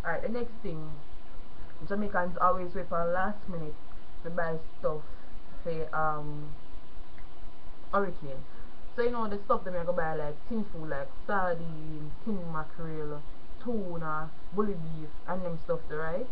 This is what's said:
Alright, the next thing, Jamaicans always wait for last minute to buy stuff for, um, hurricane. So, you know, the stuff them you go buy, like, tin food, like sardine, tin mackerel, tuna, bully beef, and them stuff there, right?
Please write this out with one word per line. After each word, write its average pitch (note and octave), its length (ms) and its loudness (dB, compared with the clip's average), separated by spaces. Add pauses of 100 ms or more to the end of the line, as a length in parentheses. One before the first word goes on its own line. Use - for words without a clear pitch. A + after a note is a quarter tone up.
Alright, E3 180 0
the G3 60 0
next A#3 240 0 (100)
thing, D#3 280 -2 (960)
Jamaicans G3 500 2
always F3+ 360 2
wait F3+ 140 0
for E3+ 180 0
last F#3 420 0
minute D#3 260 0 (480)
to E3+ 80 -2
buy E3 280 0 (200)
stuff D#3 220 0 (640)
for, D#3+ 340 0
um, D3+ 560 0 (1400)
hurricane. D3+ 520 0 (500)
So, A#3+ 80 0
you A#3+ 80 2
know, A#3 160 0
the G3+ 120 0
stuff - 260 0
them F3+ 100 0
you E3+ 100 0
go F3 100 0
buy, D#3+ 200 0
like, D3+ 220 0 (120)
tin A3 160 0
food, D#3+ 260 0
like C#3 180 -2 (180)
sardine, D#3+ 840 0 (120)
tin F3+ 280 0
mackerel, D#3 680 0 (420)
tuna, E3 680 0 (220)
bully G3+ 220 2
beef, D#3+ 340 0 (200)
and F#3 140 0
them E3+ 220 0
stuff E3 240 0
there, D3+ 100 0
right? E3+ 340 -2